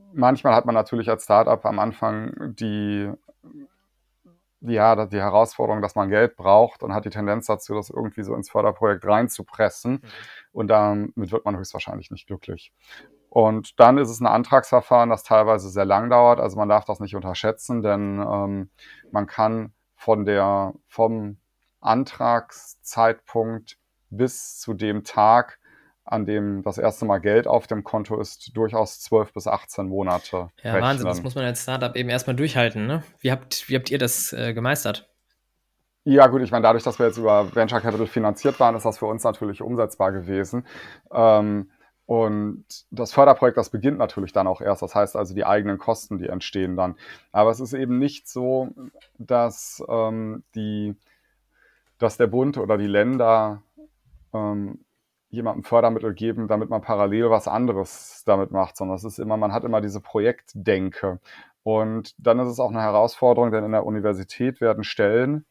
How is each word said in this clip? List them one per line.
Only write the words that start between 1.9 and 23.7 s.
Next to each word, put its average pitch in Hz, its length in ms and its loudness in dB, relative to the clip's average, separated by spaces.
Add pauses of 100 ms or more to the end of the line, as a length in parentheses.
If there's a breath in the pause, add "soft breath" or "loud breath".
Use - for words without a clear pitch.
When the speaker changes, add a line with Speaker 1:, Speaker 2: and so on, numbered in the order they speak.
Speaker 1:
die, 104 560 -4 (1500)
ja, 113 340 4
da-, 107 100 -2
die 101 140 -6
Herausforderung, 107 640 0
dass 101 140 -6
man 98 140 -2
Geld 110 280 2
braucht 101 440 4
und 104 120 -6
hat 104 120 -6
die 107 40 -8
Tendenz 107 380 -4
dazu, 104 260 -4
das 104 160 -6
irgendwie 107 340 -8
so 101 120 -8
ins 117 140 -10
Förderprojekt 104 560 0
reinzupressen. 110 880 -2
Speaker 2:
Mhm. 135 60 -6 (540 loud breath)
Speaker 1:
Und 113 160 -4
damit 104 640 0
wird - 140 -4
man 101 120 -4
höchstwahrscheinlich 98 520 -12
nicht - 180 -16
glücklich. - 440 -14 (580 loud breath)
Und 110 520 0
dann 123 160 10
ist 135 120 0
es 113 120 -12
ein 120 60 0
Antragsverfahren, 120 840 4
das 113 140 -2
teilweise 107 460 2
sehr 98 140 -2
lang 98 260 2
dauert. 120 300 6
Also 98 160 -4
man 104 140 0
darf 104 160 2
das 104 160 -6
nicht 101 160 -10
unterschätzen, 110 640 -4
denn, 101 440 -2
ähm, 101 440 -4 (420 loud breath)
man 101 160 -2
kann 110 460 -2 (240)
von 107 260 0
der, 98 500 0 (140)
vom 113 480 -2 (460)
Antragszeitpunkt 117 2000 -2 (320)